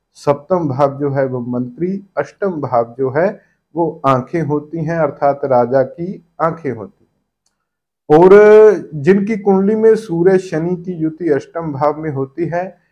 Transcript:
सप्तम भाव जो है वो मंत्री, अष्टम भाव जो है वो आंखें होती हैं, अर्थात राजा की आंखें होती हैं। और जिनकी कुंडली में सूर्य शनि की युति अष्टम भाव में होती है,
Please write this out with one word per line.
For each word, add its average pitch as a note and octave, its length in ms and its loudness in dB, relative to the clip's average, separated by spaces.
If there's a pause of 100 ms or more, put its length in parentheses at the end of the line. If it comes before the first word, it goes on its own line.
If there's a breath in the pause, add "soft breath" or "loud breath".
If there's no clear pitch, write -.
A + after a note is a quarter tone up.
(120)
सप्तम E3 560 -4
भाव C3+ 300 -2
जो C#3+ 120 -4
है C3+ 160 -2
वो B2+ 140 -6
मंत्री, B2 640 -8 (120)
अष्टम D3 340 -6
भाव B2+ 480 -4
जो C3 120 -2
है F3 300 -2 (340 soft breath)
वो E3 320 -6
आंखें C3+ 360 -2
होती D3 420 -6
हैं, E3 140 -6
अर्थात C#3 460 -2
राजा B2+ 380 0
की E3+ 460 -10 (140)
आंखें E3 280 -4
होती G#2+ 340 -14
हैं। - 180 -20 (960)
और F3 120 8 (640)
जिनकी G3 420 0
कुंडली G3 380 0
में A3 200 4
सूर्य F#3+ 440 0
शनि F3 380 -6
की F3+ 160 -10
युति D#3+ 360 -6
अष्टम D3+ 440 -4
भाव D3 260 -2
में D#3 120 -8
होती C3+ 360 -8
है, F3+ 320 -8 (140)